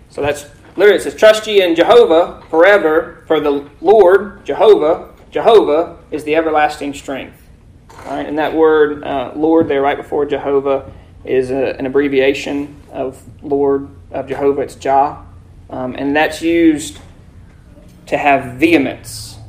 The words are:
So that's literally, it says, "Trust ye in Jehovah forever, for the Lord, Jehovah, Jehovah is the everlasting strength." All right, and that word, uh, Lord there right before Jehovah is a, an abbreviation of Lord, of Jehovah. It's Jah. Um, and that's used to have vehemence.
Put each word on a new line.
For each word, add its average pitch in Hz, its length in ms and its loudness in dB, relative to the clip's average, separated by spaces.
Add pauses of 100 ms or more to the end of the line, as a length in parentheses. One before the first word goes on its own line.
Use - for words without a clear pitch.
(100)
So - 120 -10
that's 147 240 -6 (300)
literally, 196 220 4
it - 40 -6
says, 143 120 -8
"Trust 214 320 4
ye 202 160 2
in 170 120 0
Jehovah 175 760 2
forever, 165 760 2
for 156 140 0
the 143 280 -2 (120)
Lord, 196 640 4
Jehovah, 160 680 2 (200)
Jehovah 160 640 0 (140)
is 151 140 -10
the 147 100 -2
everlasting 151 600 -2
strength." - 480 -14 (640)
All 139 100 -10
right, 147 100 -8
and 147 120 -6
that 147 160 -4
word, 151 500 2
uh, 139 300 -6
Lord 160 340 2
there 139 140 0
right 143 140 0
before 147 280 -6
Jehovah 139 640 -4 (340)
is 127 260 -2
a, 131 280 -4
an 135 60 -8
abbreviation 139 920 -2 (160)
of 131 280 -10 (220)
Lord, 139 460 -2 (240)
of 135 160 -10
Jehovah. 139 340 -2
It's - 140 -10
Jah. 139 420 -2 (500)
Um, 127 280 -10
and 143 200 -4
that's 151 240 -2
used 165 580 0 (1080)
to - 100 -4
have 135 380 0
vehemence. 143 840 -4 (120)